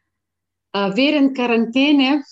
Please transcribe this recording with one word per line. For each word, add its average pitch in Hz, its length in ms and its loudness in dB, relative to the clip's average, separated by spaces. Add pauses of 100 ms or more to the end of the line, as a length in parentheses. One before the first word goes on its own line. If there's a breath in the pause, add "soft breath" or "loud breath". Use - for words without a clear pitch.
(720)
Äh, 196 240 -2
während 277 400 0
Quarantäne 262 960 0